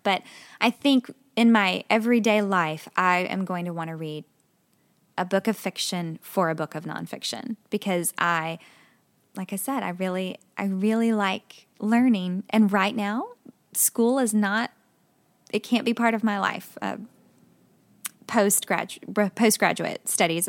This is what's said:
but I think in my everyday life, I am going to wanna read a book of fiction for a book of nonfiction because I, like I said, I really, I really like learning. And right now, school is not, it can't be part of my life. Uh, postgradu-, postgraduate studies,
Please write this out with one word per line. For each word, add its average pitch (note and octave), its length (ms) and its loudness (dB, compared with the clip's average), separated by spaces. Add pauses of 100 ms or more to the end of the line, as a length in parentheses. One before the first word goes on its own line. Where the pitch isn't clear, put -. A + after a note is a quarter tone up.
but G3 200 0 (360)
I A3+ 100 4
think C4 440 0 (220)
in A3+ 160 6
my G3 380 4
everyday A3 520 4
life, F3 540 -2
I F3+ 240 2
am F#3 260 -4
going F3 200 -6
to F3 80 -6
wanna D#3+ 220 -8
read D#3 300 -10 (920)
a F#3 80 -2
book G3 220 0
of A3 100 -2
fiction F3 640 -6
for F3 280 -2
a D#3+ 60 -2
book D#3 200 -8
of E3 100 -10
nonfiction - 720 -10 (120)
because F#3 480 -2
I, E3 420 -2 (760)
like F#3+ 180 -8
I G3 40 -6
said, C4 260 -4
I F#3 60 -2
really, F#3 480 -4 (200)
I G3+ 80 -4
really A3 480 2
like - 540 -4 (120)
learning. G#3 720 2
And G#3 220 6
right G3+ 240 2
now, A3 320 -2 (460)
school A#3+ 440 2
is A#3 160 0
not, G#3 380 0 (800)
it A3 120 -2
can't A#3+ 220 0
be A#3+ 80 2
part A#3 200 2
of A3 100 -2
my G3+ 160 0
life. - 420 -4
Uh, - 160 -6 (1300)
postgradu-, G3+ 1040 0
postgraduate - 720 0
studies, E3+ 420 0